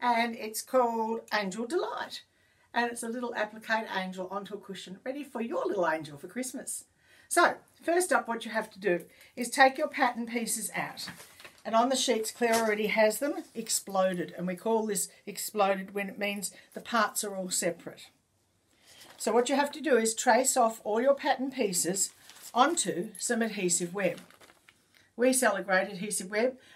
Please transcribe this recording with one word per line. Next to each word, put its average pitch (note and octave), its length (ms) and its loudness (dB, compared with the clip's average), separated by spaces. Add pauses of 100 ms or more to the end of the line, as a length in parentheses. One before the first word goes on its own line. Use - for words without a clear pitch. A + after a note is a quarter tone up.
and A#3 360 2
it's A3 260 -8
called A3+ 600 2 (120)
Angel G#3+ 320 -2
Delight. - 560 -4 (500)
And A#3+ 160 0
it's A#3+ 140 -8
a A#3 60 -6
little A#3+ 260 -6
applique A3 580 -4
angel F#3 380 -4
onto G3+ 240 -8
a F#3+ 40 -8
cushion, F#3+ 460 -14
ready C4 200 -6
for - 160 -8
your C4 260 -2
little F#3+ 220 2
angel D3 300 -4
for F3+ 100 -14
Christmas. - 560 -8 (440)
So, - 260 4 (280)
first F4 300 2
up, A#3 160 2
what A3+ 160 -6
you A3+ 60 -10
have G#3+ 220 -4
to - 60 -20
do F3 280 0 (300)
is A#3+ 120 -4
take C4+ 300 6
your D4+ 100 0
pattern A#3+ 380 -2
pieces A3+ 480 -4
out. - 340 -8 (560)
And A3 100 -2
on A#3 140 6
the C4 80 2
sheets, A3+ 340 0
Claire A3+ 260 2
already G#3+ 320 2
has G#3+ 320 4
them D#4+ 240 -2 (100)
exploded. F#3+ 840 -2
And F3 100 -4
we F3+ 80 -2
call A3 300 0
this G3+ 240 -2 (160)
exploded G3 680 -2
when G3+ 160 -4
it - 80 -12
means G3+ 340 -4 (220)
the F#3+ 80 -12
parts A3 420 0
are G3+ 100 -6
all F#3 140 -4
separate. - 600 -4 (1080)
So - 160 -2
what A#3+ 160 4
you C#4 80 2
have C#4+ 160 2
to D#4 80 -10
do C4+ 160 4
is A3 180 2
trace B3+ 440 4
off A3+ 260 2
all G#3+ 160 0
your C4+ 140 6
pattern C#4 360 0
pieces F#3+ 600 0 (420)
onto A3+ 640 2
some A3+ 240 -2
adhesive F#3 540 -2
web. F#3+ 260 -2 (960)
We B3+ 160 4
sell A3+ 240 4
a F#3 60 -4
great G3 280 2
adhesive F#3+ 400 -6
web. A#3 280 2 (180)